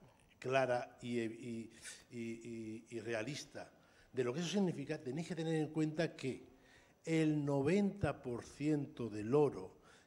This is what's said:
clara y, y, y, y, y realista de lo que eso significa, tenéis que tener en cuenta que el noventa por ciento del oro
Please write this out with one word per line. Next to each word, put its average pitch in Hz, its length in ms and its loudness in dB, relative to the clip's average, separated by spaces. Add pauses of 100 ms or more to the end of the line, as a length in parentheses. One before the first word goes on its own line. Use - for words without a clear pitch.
(380)
clara 127 640 0
y, 120 180 -2
y, 113 520 -6 (400)
y, 120 80 -10
y, 113 720 -8
y 117 80 -6
realista 113 720 -6 (420)
de 127 100 0
lo 120 100 2
que 160 80 -2
eso 165 80 -2
significa, 156 520 0
tenéis 147 280 -4
que 180 60 -4
tener 160 200 0
en 151 140 2
cuenta 156 460 0
que - 320 -6 (560)
el 156 400 4
noventa 147 800 2
por 120 220 -4
ciento 143 640 -2
del 107 240 -2
oro 104 440 4 (280)